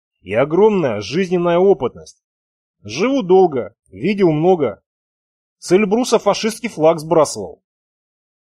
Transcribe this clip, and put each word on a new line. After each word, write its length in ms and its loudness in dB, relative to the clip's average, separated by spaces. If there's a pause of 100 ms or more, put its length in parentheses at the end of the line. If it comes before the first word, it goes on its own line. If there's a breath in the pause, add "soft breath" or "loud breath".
(220)
и 120 -10
огромная 680 2
жизненная 560 -2
опытность. 680 -2 (600)
Живу 400 -2
долго, 520 2 (140)
видел 420 0
много. 500 0 (760)
С 160 -6
Эльбруса 460 0
фашистский 500 -4
флаг 300 0
сбрасывал». 640 -2 (880)